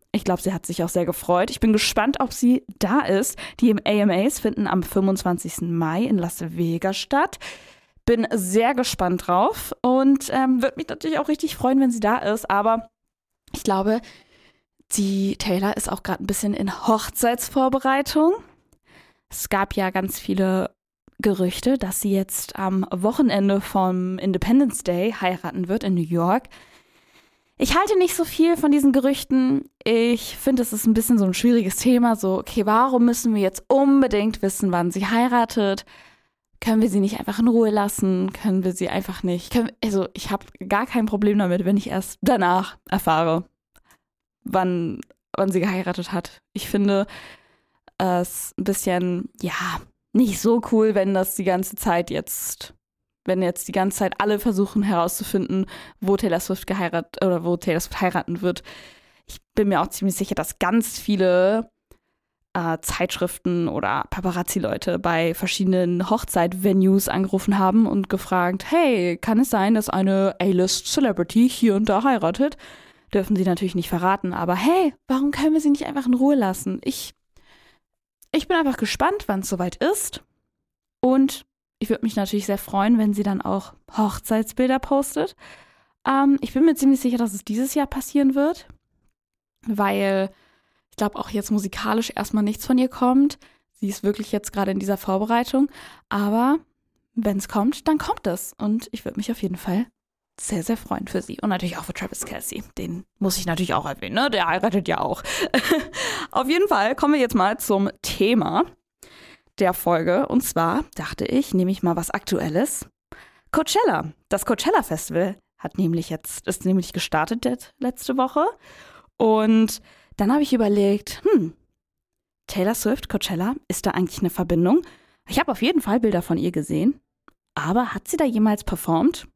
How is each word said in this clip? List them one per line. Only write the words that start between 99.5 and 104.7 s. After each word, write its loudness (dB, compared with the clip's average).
Fall -2
sehr, -4
sehr -2
freuen -8
für -4
sie. -12
Und -2
natürlich -4
auch -12
für -12
Travis -10
Kelce. -10
Den -8
muss 0
ich -6
natürlich -2
auch -2
erwähnen, -8
ne? 0
Der 0
heiratet 0